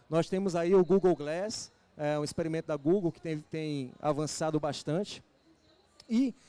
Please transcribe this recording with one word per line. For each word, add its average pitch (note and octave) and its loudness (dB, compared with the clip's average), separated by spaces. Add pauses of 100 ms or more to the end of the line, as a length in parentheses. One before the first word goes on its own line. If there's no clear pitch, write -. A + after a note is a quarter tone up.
Nós D#3+ 2
temos F#3+ -2
aí F3 4
o F#3 8
Google F3+ 6
Glass, D#3+ -6 (240)
é, D3+ 0
um D3 -2
experimento D#3+ -4
da D#3 -2
Google E3 2
que - -20
tem, D#3+ -4 (100)
tem D3+ -6
avançado D#3 -2
bastante, D3+ -4 (840)
e B3 0 (140)